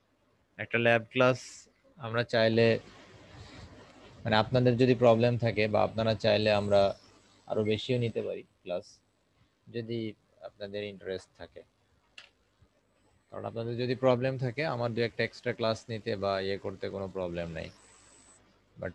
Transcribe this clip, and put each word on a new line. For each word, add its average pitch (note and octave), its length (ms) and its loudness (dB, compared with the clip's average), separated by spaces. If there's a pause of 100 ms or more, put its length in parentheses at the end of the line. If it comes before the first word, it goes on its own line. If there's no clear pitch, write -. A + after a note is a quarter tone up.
(580)
একটা A2 200 -4
lab A#2 320 4
ক্লাস - 600 0 (280)
আমরা A#2 260 -4
চাইলে, A2+ 560 4 (1400)
মানে G#2+ 120 0
আপনাদের B2 420 4
যদি B2+ 180 4
problem A#2 420 4
থাকে A2 300 0
বা G#2 160 2
আপনারা G#2+ 320 0
চাইলে G#2+ 360 2
আমরা G2+ 440 2 (520)
আরো G#2+ 160 -2
বেশিও G#2+ 360 -2
নিতে A2+ 220 -4
পারি F#2+ 220 -8
class, - 560 -12 (720)
যদি A2+ 420 -6 (280)
আপনাদের G2+ 420 -10
interest F#2+ 540 -10
থাকে। E2+ 260 -18 (1700)
কারণ G2+ 160 -12
আপনাদের A2+ 320 -8
যদি B2 180 -2
problem C3 420 2
থাকে B2+ 280 -4
আমার A#2+ 280 -2
দু A2+ 80 -2
একটা A#2 220 -2
extra A2+ 300 -4
class A2+ 360 -2
নিতে A2 260 -6
বা G2 240 -2
ইয়ে G2 180 -4
করতে G2 320 -8
কোনো G2 180 -6
problem F2 420 -6
নাই। E2 200 -10 (1120)
But F#2 160 -10